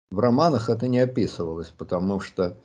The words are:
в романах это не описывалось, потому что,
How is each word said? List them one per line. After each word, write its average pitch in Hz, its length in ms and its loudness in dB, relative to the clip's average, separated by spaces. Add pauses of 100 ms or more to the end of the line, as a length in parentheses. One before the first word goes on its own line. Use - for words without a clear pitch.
(120)
в 92 80 -2
романах 123 500 4
это 120 160 -2
не 123 140 2
описывалось, 87 760 -2
потому 95 440 -2
что, 90 440 -4